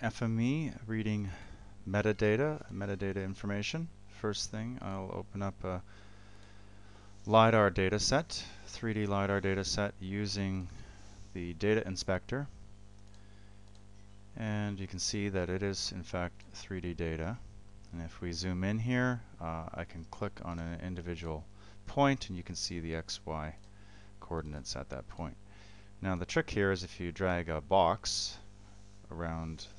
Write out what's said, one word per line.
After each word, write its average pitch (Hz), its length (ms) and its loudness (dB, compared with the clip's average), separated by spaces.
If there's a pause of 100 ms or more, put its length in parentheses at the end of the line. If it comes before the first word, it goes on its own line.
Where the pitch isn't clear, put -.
F 113 180 0
M 113 180 4
E 139 320 4 (160)
reading 107 440 2 (580)
metadata, 107 800 6
metadata 98 540 0
information. 104 640 -2 (320)
First 104 300 0
thing, 113 320 -4
I'll 95 320 -4
open 98 260 -4
up 98 240 -2
a 90 160 0 (1400)
lidar 110 460 10
data 95 280 4
set, - 460 2 (220)
three - 260 -2
D 107 140 2
lidar 98 340 4
data 98 240 2
set 101 340 0
using 95 680 0 (640)
the 87 220 -4
data 104 320 6
inspector. 95 640 0 (1900)
And 104 420 0
you 98 80 -4
can 92 120 -6
see 101 320 0
that 90 180 2
it 92 140 2
is, 98 320 0
in 92 80 -4
fact, 90 400 -4 (100)
three 92 300 -6
D 87 100 -2
data. 82 460 -2 (560)
And 82 80 -4
if - 180 -8
we 87 120 -4
zoom 90 300 0
in 104 160 2
here, 123 440 4 (180)
uh, 82 320 -4
I 85 120 -4
can 82 260 -10
click - 340 -4
on 85 140 -4
an 82 280 -4
individual 85 600 -4 (400)
point, 139 420 4
and 92 80 -4
you 85 60 -4
can 87 140 -6
see - 240 -2
the 80 140 -2
X, - 300 -4
Y 78 300 -4 (680)
coordinates 76 560 -4
at 67 140 -6
that 67 180 -8
point. - 300 -6 (640)
Now, 95 140 2
the 87 100 -2
trick - 240 4
here 98 200 6
is 92 140 2
if - 160 -8
you 87 120 -2
drag 87 360 2
a 78 140 0
box 85 720 6 (760)
around 82 560 -4 (120)